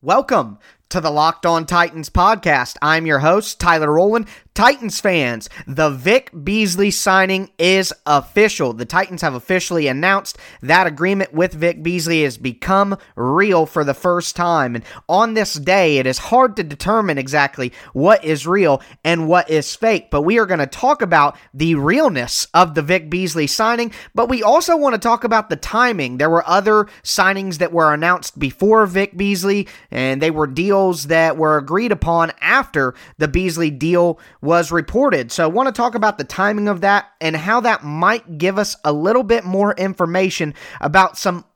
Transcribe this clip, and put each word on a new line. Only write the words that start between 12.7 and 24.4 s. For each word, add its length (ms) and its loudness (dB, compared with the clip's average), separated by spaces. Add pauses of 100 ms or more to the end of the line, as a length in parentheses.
real 500 2
for 200 -2
the 80 -2
first 420 -2
time. 400 0
And 80 -8 (240)
on 280 0
this 180 -2
day, 460 2
it 60 0
is 120 -2
hard 400 2
to 60 -4
determine 540 -2
exactly 540 -2 (220)
what 320 4
is 200 -2
real 360 2 (240)
and 240 0
what 200 2
is 240 -2
fake. 380 -2
But 120 0
we 140 2
are 80 2
gonna 220 -2
talk 340 -2
about 360 2 (160)
the 220 0
realness 800 0
of 220 0
the 60 -2
Vic 280 -2
Beasley 380 -4
signing, 460 -2 (200)
but 140 0
we 160 -2